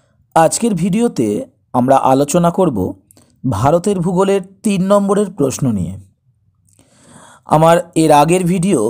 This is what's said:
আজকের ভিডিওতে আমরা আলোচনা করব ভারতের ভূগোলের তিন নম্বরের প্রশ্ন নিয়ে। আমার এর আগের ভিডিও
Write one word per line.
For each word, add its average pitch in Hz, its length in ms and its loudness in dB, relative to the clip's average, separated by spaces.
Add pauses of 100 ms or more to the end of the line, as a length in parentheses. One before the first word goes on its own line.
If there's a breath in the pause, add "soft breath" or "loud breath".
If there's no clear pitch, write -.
(360 soft breath)
আজকের 165 380 0
ভিডিওতে 196 520 -2 (460)
আমরা 127 240 2
আলোচনা 143 540 0
করব 170 280 -2 (680 soft breath)
ভারতের 151 560 0
ভূগোলের 190 400 0 (220)
তিন 196 240 0
নম্বরের 202 440 0
প্রশ্ন 135 420 -4
নিয়ে। 92 220 -6 (1500 soft breath)
আমার 165 320 4 (180)
এর 160 180 2
আগের 147 320 4
ভিডিও 175 460 0